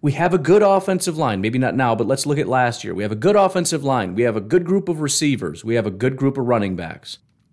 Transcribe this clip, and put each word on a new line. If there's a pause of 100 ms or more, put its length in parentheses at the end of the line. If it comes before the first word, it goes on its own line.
We
have
a
good
offensive
line.
Maybe
not
now,
but
let's
look
at
last
year.
We
have
a
good
offensive
line.
We
have
a
good
group
of
receivers.
We
have
a
good
group
of
running
backs. (340)